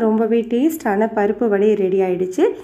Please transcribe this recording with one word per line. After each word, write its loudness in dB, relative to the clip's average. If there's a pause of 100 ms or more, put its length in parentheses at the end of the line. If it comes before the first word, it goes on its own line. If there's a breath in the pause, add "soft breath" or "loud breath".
ரொம்பவே 0 (140)
டேஸ்டான 0
பருப்பு 0
வடை 4 (120)
ரெடி 0
ஆயிடுச்சு. 0 (180 loud breath)